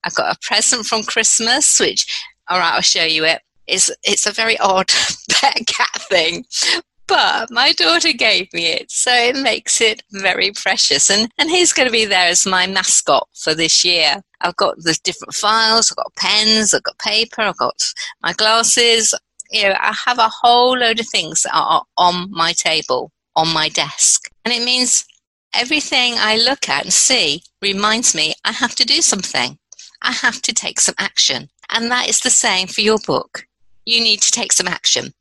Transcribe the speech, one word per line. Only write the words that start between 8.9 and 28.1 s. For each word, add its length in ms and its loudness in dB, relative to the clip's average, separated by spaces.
so 220 0
it 240 2
makes 440 -2
it 220 0
very 400 -2
precious. 580 0
And, 280 0
and 120 0
he's 220 2
gonna 180 2
be 140 2
there 240 2
as 180 2
my 200 2
mascot 680 2
for 200 -2
this 300 2
year. 380 0
I've 160 -2
got 220 0
the 240 -2
different 320 -8
files, 560 2
I've 60 -10
got 200 -8
pens, 560 2
I've 120 0
got 140 -10
paper, 440 -4
I've 140 -2
got 260 -2
my 100 -4
glasses, 840 2
you 140 -2
know, 140 2
I 180 -2
have 120 0
a 120 2
whole 360 6
load 220 0
of 80 -6
things 340 -2
that 120 -2
are 300 2
on 340 2
my 220 -2
table, 600 -2
on 180 2
my 160 0
desk. 640 -2
And 80 -2
it 120 -2
means 400 0
everything 600 0
I 200 0
look 320 -2
at 160 -2
and 80 -2
see 500 2
reminds 520 0